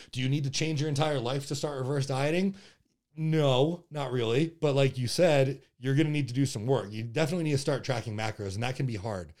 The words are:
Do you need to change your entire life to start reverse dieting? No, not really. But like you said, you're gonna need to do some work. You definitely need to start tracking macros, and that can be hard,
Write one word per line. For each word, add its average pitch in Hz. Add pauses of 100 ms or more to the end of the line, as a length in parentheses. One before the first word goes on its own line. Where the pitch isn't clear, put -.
(140)
Do 123
you 131
need 143
to 135
change 156
your 151
entire 147
life 135
to 147
start 143
reverse 131
dieting? 160 (600)
No, 156
not 139
really. 127
But 143
like 139
you 123
said, 139 (160)
you're 135
gonna 151
need 147
to 120
do 135
some 110
work. 135
You 110
definitely 151
need 151
to 139
start 139
tracking 117
macros, 107
and 113
that 127
can 135
be 117
hard, 92